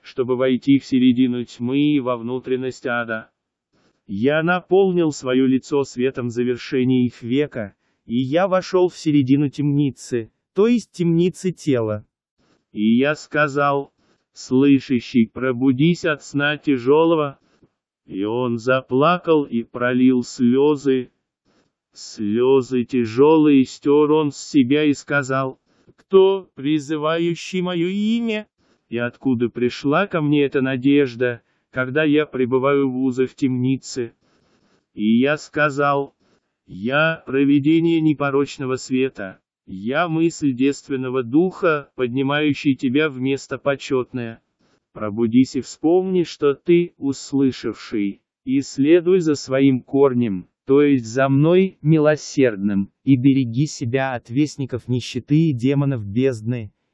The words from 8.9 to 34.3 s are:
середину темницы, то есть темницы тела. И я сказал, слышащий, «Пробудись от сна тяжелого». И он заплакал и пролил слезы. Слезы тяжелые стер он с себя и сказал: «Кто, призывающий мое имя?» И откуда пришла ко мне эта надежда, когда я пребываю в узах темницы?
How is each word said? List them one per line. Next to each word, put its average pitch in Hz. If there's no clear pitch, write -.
середину 143
темницы, 139
то 196
есть 233
темницы 170
тела. 113
И 110
я 139
сказал, 143
слышащий, 127
«Пробудись 131
от 151
сна 143
тяжелого». 147
И 95
он 117
заплакал 143
и 120
пролил 123
слезы. 135
Слезы 123
тяжелые 135
стер 147
он 151
с -
себя 143
и 147
сказал: 135
«Кто, 190
призывающий 156
мое 180
имя?» 214
И 113
откуда 120
пришла 139
ко 170
мне 147
эта 135
надежда, 127
когда 127
я 151
пребываю 131
в 127
узах 127
темницы? 127